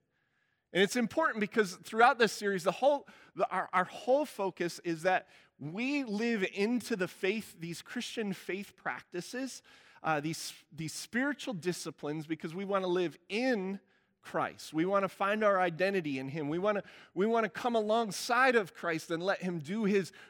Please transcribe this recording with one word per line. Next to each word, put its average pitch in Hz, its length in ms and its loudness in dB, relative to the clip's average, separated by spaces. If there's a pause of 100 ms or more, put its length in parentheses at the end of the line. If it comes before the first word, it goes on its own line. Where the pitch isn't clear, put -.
(720)
And 180 120 4
it's - 120 2
important 247 440 0
because 202 440 0
throughout 233 360 6
this 220 120 4
series, 196 320 -2
the 185 80 4
whole, 277 360 2 (280)
the, 170 140 0
our, 180 240 -2
our 185 120 4
whole 269 380 2
focus - 600 -4
is 165 180 -4
that 185 240 2 (340)
we 247 440 -2
live 220 500 0
into 220 420 0
the 180 120 0
faith, - 520 -4
these 165 220 -8
Christian 220 520 -6
faith 190 440 -8
practices, 175 840 -8 (400)
uh, 156 160 0
these, 156 340 -6 (180)
these 160 220 -8
spiritual 262 600 -4
disciplines, 156 720 -6
because 160 260 -6
we 196 120 -6
wanna 190 200 0
live 175 320 0 (120)
in 202 500 0 (420)
Christ. 110 500 -4
We 156 140 0
wanna 196 240 2
find 208 340 0
our 202 160 6
identity 180 600 0
in 135 100 -6
Him. 147 200 -4
We 165 100 -2
wanna, 208 240 2 (320)
we 185 100 2
wanna 226 240 2
come - 240 -2
alongside 233 840 4
of 202 200 0
Christ 165 340 -4
and 170 140 -2
let 190 180 0
Him 180 160 -2
do 190 280 -2
His 196 260 2 (180)